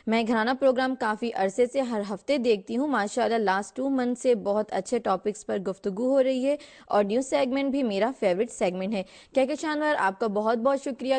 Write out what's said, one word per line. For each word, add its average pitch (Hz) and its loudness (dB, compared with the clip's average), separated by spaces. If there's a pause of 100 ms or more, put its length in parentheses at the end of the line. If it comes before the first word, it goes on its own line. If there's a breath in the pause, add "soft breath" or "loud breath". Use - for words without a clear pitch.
میں 226 2
گھرانہ 226 2 (100)
program 262 2
کافی 226 -2
عرصے 196 2
سے 269 0
ہر 233 -2
ہفتے 240 -2
دیکھتی 226 0
ہوں۔ 285 0
ماشاءاللہ 226 0
last 202 0
two 269 -2
منتھ 247 0
سے 247 2
بہت 202 -2
اچھے 214 -2
topics 202 -2
پر 214 -4
گفتگو 196 -4
ہو 269 4
رہی 254 0
ہے 285 2 (320 loud breath)
اور 208 4
نیوز 226 0
segment 277 0
بھی 269 0
میرا 214 0
favorite 208 0
segment 190 -2
ہے۔ 190 -2 (300 loud breath)
کہکشاں 277 0
انور، 302 0
آپ 190 0
کا 233 0
بہت 214 0
بہت 269 0
شکریہ 262 -2